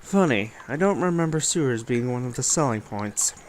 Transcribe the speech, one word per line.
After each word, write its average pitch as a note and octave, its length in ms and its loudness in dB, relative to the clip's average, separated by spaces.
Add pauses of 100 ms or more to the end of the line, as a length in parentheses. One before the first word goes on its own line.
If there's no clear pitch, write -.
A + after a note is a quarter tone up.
Funny, B2+ 520 2 (160)
I B2 80 -6
don't F#3+ 240 2
remember E3 400 2
sewers C3+ 420 0
being A#2+ 300 -2
one B2 140 -4
of A#2+ 100 -8
the B2 60 -6
selling B2 380 0
points. G#2 540 -4 (140)